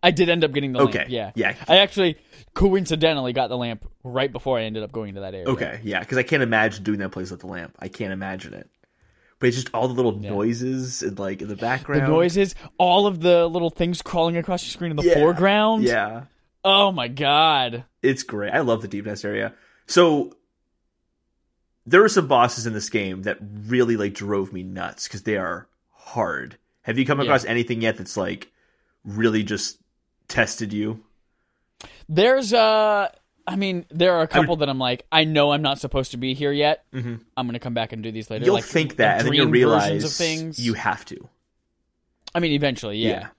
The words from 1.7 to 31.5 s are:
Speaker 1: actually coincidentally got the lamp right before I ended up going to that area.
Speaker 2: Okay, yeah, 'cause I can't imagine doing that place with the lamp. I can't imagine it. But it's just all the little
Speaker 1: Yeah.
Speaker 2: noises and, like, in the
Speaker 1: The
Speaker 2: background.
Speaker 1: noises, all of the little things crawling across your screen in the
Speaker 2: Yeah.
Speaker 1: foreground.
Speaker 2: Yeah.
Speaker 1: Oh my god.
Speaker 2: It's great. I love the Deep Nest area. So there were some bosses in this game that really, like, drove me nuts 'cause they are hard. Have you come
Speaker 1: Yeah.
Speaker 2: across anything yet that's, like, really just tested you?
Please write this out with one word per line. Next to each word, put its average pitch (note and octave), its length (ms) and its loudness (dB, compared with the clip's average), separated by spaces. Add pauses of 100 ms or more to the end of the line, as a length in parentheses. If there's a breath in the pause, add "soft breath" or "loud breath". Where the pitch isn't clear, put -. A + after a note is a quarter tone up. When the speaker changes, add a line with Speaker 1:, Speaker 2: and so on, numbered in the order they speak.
Speaker 1:
actually F#3+ 400 2 (380 soft breath)
coincidentally D#3+ 800 0
got B2+ 160 -2
the B2 80 -4
lamp A#2 280 -6 (180)
right C3 280 -2
before B2 260 -2
I A2+ 60 -2
ended A2 180 -6
up G2+ 100 -12
going G#2+ 240 -10
to G2 60 -12
that F#2+ 140 -12
area. F#2 120 -8
Speaker 2:
Okay, B2 360 -4
yeah, G2 200 -4
'cause B2+ 140 -2
I B2+ 60 2
can't C#3+ 180 0
imagine A2 420 0
doing G#2 160 -2
that F#2+ 120 -6
place F#2 180 -10
with F2 120 -14
the F#2 60 -16
lamp. F2+ 300 -12
I - 100 -14
can't F#2+ 240 -10
imagine F#2+ 440 -10
it. G1+ 120 -18 (720)
But B2+ 100 2
it's A#2+ 100 2
just B2+ 180 -8
all A#2+ 120 0
the B2+ 60 -2
little A#2+ 260 0
Speaker 1:
Yeah. G#2 120 -8
Speaker 2:
noises B2 720 -4
and, G2 160 -6
like, G2 240 -6
in G#2 60 -10
the G#2 60 -8
Speaker 1:
The G2 60 -12
Speaker 2:
background. C3+ 500 -2
Speaker 1:
noises, F3 440 2 (240 loud breath)
all F#3 260 4
of F#3+ 160 0
the E3+ 260 6
little E3+ 220 -2
things F3 320 -2
crawling E3+ 360 -2
across F3 260 -4
your - 80 -10
screen E3+ 200 -6
in D3 60 -4
the D3+ 60 -2
Speaker 2:
Yeah. E3+ 120 6
Speaker 1:
foreground. G3 680 4
Speaker 2:
Yeah. A2+ 400 -2 (400)
Speaker 1:
Oh G3 280 4
my C3+ 160 -4
god. C#3 760 2 (180)
Speaker 2:
It's C3 220 2
great. G#2 300 -6
I C#3 80 2
love A#2 200 2
the A2+ 60 -10
Deep G2+ 180 -8
Nest G2+ 200 -8
area. G#2 280 -4 (340 soft breath)
So D#3+ 460 4 (1500)
there F3 160 8
were A3 80 6
some F#3 180 2
bosses A#2+ 380 4
in A2+ 80 -4
this G#2 160 -8
game F#2+ 340 -4
that G2+ 140 -4 (300)
really, A#2+ 300 2
like, G2+ 160 -2
drove G2+ 400 -4
me F#2 100 -10
nuts F#2 440 -10
'cause G2+ 160 -14
they G#2+ 140 -2
are F2 300 -6 (240)
hard. E2 680 -6 (260)
Have A#2 140 -4
you C3 80 2
come C#3 140 0
Speaker 1:
Yeah. C#3 60 0
Speaker 2:
across C3+ 200 2
anything A#2 380 -2
yet A2 140 0
that's, - 200 -10
like, F#2 340 -6 (540)
really G#2+ 380 0
just G#2 340 -6 (500)
tested A2 440 -2
you? G#2+ 320 -6 (1040 loud breath)